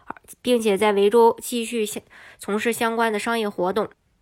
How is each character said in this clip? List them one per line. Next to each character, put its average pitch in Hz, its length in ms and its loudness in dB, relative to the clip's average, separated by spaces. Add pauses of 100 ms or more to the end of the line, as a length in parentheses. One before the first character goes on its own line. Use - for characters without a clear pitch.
(400)
并 247 200 2
且 208 180 0
在 214 140 2
维 202 180 4
州 226 320 6
继 240 220 -6
续 226 200 -4
相-， 208 160 -8 (380)
从 202 180 -6
事 226 160 -2
相 226 220 -2
关 233 180 0
的 208 60 -2
商 233 200 -2
业 208 100 -2
活 180 240 -2
动。 196 160 -2 (340)